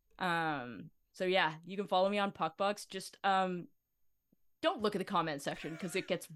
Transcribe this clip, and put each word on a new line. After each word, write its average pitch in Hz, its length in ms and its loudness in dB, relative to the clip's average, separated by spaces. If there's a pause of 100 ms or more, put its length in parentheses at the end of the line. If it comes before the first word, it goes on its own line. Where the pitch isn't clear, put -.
(180)
Um, 156 720 -2 (220)
so 190 120 -4
yeah, 180 300 4 (100)
you 185 120 -10
can 202 100 -2
follow 190 220 4
me 208 100 0
on 202 120 2
Puckbucks. 196 580 -2
Just, - 360 -10
um, 190 420 2 (960)
don't 320 200 2
look 208 120 2
at 196 40 0
the 190 60 -2
comment 160 380 0
section 147 340 -6
'cause 180 200 -6
it 180 120 -2
gets 170 280 -2